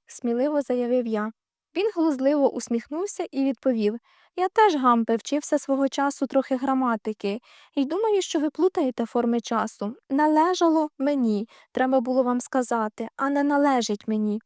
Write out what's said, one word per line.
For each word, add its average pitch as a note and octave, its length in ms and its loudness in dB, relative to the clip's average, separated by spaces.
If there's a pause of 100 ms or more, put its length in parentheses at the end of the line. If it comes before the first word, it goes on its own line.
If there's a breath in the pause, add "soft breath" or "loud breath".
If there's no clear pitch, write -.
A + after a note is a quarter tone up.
сміливо C4+ 560 -2
заявив B3 440 0
я. A3 260 -4 (440)
Він G#4 180 0
глузливо C#4+ 600 2
усміхнувся D#4 760 -6
і C4+ 140 -2
відповів: A#3 520 0 (400 soft breath)
"Я F4+ 120 0
теж, F4 280 4
Гампе, A#3 400 4
вчився C#4+ 420 -2
свого C#4 300 0
часу C#4 380 -2
трохи C4 300 0
граматики. A#3+ 840 -2 (340 soft breath)
І C#4 100 0
думаю, G4 380 0
що - 180 -2
ви D4 100 0
плутаєте C#4 560 -2
форми A#3+ 340 0
часу. A3 560 -6 (140)
Належало D#4 800 2 (100)
мені, A#3+ 500 0 (240 soft breath)
треба C4 280 2
було B3+ 220 0
вам B3 180 0
сказати, A#3 760 -4
а C4+ 140 -2
не C#4+ 120 0
належить C#4+ 680 0
мені. G#3+ 380 -2